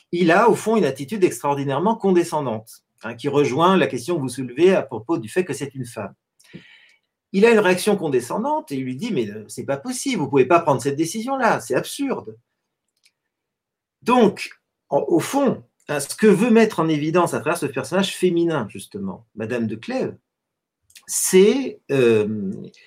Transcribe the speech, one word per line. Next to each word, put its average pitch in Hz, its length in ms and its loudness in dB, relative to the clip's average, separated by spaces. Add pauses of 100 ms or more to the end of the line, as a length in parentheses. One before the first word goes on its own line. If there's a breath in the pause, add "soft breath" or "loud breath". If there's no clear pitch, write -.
(120)
il 170 180 2
a 214 200 6
au 180 40 4
fond 220 220 -2
une 190 80 2
attitude 147 400 -2
extraordinairement 143 720 -2
condescendante, 156 880 -2 (180)
hein, 113 120 -10
qui 127 140 -6
rejoint 147 500 2
la 143 80 4
question 131 300 -6
que 147 40 -4
vous 131 80 -4
soulevez 135 460 2
à 139 80 0
propos 117 340 -6
du 110 140 -8
fait 185 140 -2
que 139 100 -6
c'est 139 200 -10
une 127 120 -10
femme. 101 280 -10 (1160 loud breath)
Il 196 140 6
a 240 40 8
une 220 80 6
réaction 185 380 2
condescendante 185 760 -2
et 143 60 -6
il 131 80 -6
lui 127 120 -8
dit, « 220 160 -8
Mais, 117 160 -2
euh, 104 200 -14
c'est - 160 -12
pas 139 140 -4
possible, 254 420 -6
vous 131 80 -2
pouvez 127 180 4
pas 170 140 4
prendre 139 220 0
cette 139 140 -2
décision-là, 220 640 -2
c'est - 140 -6
absurde. » 180 640 -6 (1700)
Donc, 226 480 2 (380)
en, - 200 0
au 170 100 4
fond, - 460 0 (240)
hein, 143 100 -4
ce - 160 -8
que 220 140 4
veut 208 220 4
mettre 220 280 4
en 160 100 0
évidence 156 460 0
à 113 60 -4
travers - 180 -2
ce 147 80 -4
personnage 175 480 -4
féminin, 170 560 0
justement, 95 640 -12
Madame 113 320 -6
de 107 80 -6
Clèves, 214 420 -8 (920)
c'est, 226 720 2 (100)
euh, 107 640 2 (340 soft breath)